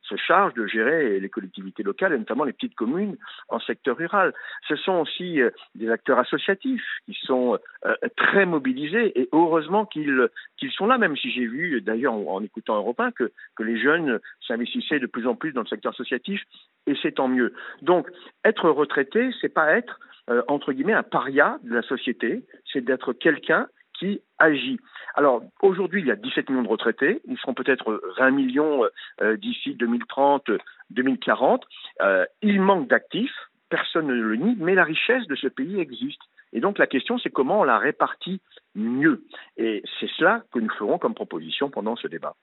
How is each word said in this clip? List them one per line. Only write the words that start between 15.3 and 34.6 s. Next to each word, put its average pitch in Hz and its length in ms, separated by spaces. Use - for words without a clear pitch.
plus 156 180
dans 123 100
le 104 40
secteur 110 260
associatif, 131 500
et 143 160
c'est 151 100
tant 135 160
mieux. 127 240
Donc, 170 260
être 196 280
retraité, 147 640
c'est - 100
pas 160 240
être, - 240
euh, 120 180
entre 143 240
guillemets, 139 220
un 139 80
paria 143 600
de 117 120
la 117 80
société, 117 600
c'est 139 80
d'être 127 320
quelqu'un 165 560
qui 196 220
agit. 135 420
Alors, 127 280
aujourd'hui, 190 400
il 135 80
y - 20
a 104 60
dix-sept 131 320
millions 131 140
de 110 60
retraités, 123 580
ils 127 120
seront 127 160
peut-être 120 480
vingt 131 140
millions, 139 520
euh, 110 160
d'ici 117 380
deux 120 120
mille 117 220
trente, 139 420
deux 117 120
mille 131 160
quarante. 143 460
Euh, 98 240
il 202 200
manque 185 280
d'actifs, 170 480
personne - 400
ne 127 60
le 110 220
nie, 214 220
mais 175 160